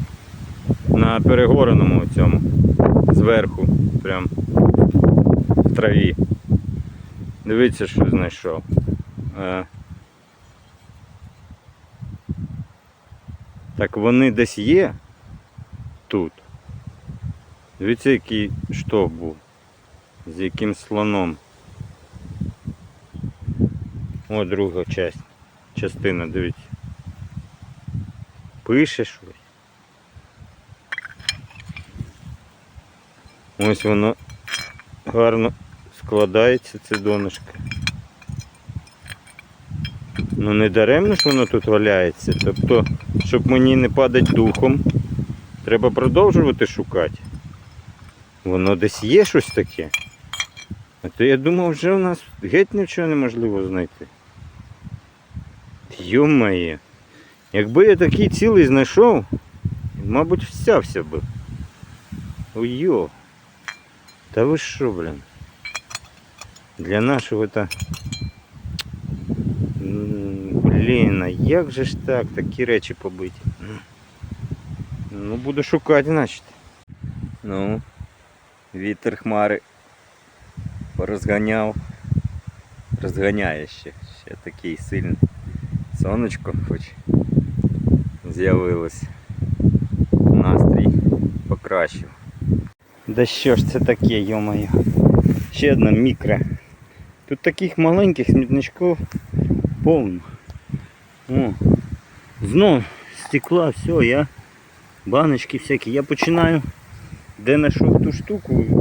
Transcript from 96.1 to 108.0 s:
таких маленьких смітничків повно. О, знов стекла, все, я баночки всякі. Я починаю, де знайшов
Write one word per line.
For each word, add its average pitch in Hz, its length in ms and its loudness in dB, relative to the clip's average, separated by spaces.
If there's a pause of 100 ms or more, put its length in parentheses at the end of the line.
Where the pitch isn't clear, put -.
таких 175 320 -2
маленьких 165 500 4
смітничків 139 720 2 (840)
повно. 127 360 2 (1120)
О, 127 240 0 (880)
знов 139 420 4 (420)
стекла, 165 440 0
все, 160 360 0
я 139 220 2 (800)
баночки 135 520 0
всякі. 123 340 -4
Я 139 120 0
починаю, 165 580 2 (760)
де 120 180 2
знайшов 123 480 4